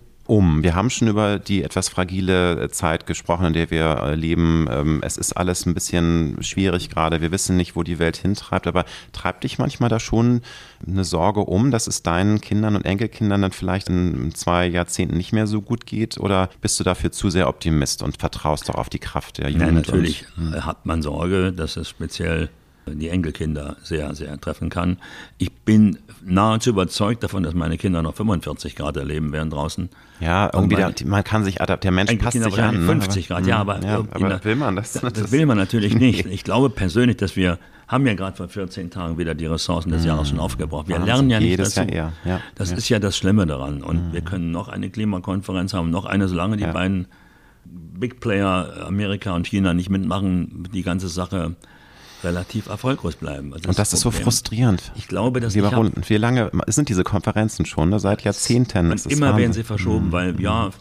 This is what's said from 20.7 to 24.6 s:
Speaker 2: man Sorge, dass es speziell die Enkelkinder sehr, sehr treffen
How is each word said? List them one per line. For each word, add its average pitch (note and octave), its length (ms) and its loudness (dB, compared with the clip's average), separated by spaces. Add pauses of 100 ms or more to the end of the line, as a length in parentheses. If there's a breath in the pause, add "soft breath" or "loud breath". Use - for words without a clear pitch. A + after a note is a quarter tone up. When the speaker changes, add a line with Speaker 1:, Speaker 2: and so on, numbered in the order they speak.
Speaker 2:
man D#2+ 160 -2
Sorge, F2+ 520 0
dass D#2+ 220 -6
es D#2+ 140 -8
speziell E2 600 -4 (460)
die D#2 140 -6
Enkelkinder D#2 760 -4
sehr, D2+ 320 -4
sehr D2 240 -12
treffen E2 300 -6